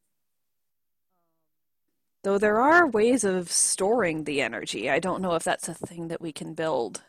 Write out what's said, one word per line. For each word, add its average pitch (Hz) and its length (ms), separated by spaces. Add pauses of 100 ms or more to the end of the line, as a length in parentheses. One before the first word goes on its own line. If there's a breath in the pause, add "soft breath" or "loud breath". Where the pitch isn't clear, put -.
(2250)
Though 196 160
there 208 200
are 320 280
ways 233 360
of 185 280
storing 185 720
the 143 180
energy. 113 480
I 139 100
don't 180 220
know 175 140
if 165 80
that's - 260
a 165 40
thing 170 340
that 165 120
we 165 120
can 160 240
build, 147 540